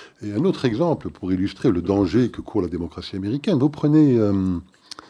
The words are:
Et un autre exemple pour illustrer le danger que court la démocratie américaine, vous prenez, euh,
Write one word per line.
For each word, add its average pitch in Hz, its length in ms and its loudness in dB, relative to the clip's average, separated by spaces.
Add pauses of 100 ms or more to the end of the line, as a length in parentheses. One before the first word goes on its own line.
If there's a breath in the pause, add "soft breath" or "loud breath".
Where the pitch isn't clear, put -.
(220 loud breath)
Et 104 120 -8
un 120 100 0
autre 180 220 0
exemple 131 420 -2
pour 90 240 -6
illustrer 95 380 0
le 87 100 0
danger 101 500 2
que - 120 -12
court - 180 -4
la 87 80 -2
démocratie 85 480 -8
américaine, 135 420 -2
vous 143 120 2
prenez, 147 480 4
euh, 95 400 0 (520 loud breath)